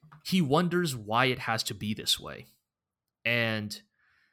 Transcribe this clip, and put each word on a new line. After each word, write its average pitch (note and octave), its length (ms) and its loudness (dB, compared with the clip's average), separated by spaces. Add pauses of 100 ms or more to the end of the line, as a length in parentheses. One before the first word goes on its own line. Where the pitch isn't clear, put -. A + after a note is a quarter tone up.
(240)
he F#3 180 2
wonders E3 540 2
why A2 300 2
it B2 140 2
has A2+ 240 -2
to A#2 100 -6
be G#2 200 -4
this - 240 -2
way. C#2+ 280 -14 (800)
And A2 560 -2 (520)